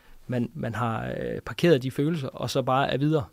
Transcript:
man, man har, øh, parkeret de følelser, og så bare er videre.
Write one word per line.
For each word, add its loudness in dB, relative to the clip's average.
man, -2
man -4
har, -2
øh, -4
parkeret 4
de -2
følelser, 0
og -6
så 0
bare 2
er 2
videre. 2